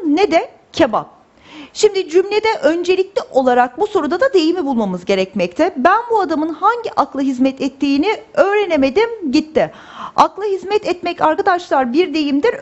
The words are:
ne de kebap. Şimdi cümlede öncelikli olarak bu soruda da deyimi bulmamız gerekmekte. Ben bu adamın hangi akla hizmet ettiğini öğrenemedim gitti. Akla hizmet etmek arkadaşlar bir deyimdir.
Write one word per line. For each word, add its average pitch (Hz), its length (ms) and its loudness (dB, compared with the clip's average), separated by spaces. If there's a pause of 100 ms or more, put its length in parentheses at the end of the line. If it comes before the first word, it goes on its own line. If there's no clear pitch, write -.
ne 311 240 2
de 359 200 0 (220)
kebap. 214 460 -2 (540)
Şimdi 381 360 0
cümlede 403 400 0 (140)
öncelikli 349 680 0
olarak 247 500 2
bu 415 60 2
soruda 339 340 -2
da 539 120 2
deyimi 339 340 2
bulmamız 202 380 -2
gerekmekte. 202 720 0
Ben 349 240 4 (100)
bu 440 100 2
adamın 320 280 -2
hangi 440 480 -2
akla 269 240 -2
hizmet 269 400 0
ettiğini 277 600 0 (120)
öğrenemedim 381 1000 2
gitti. 240 400 0 (440)
Akla 330 280 0
hizmet 392 420 -2
etmek 349 340 -6
arkadaşlar 320 720 0
bir 302 220 0
deyimdir. 294 460 0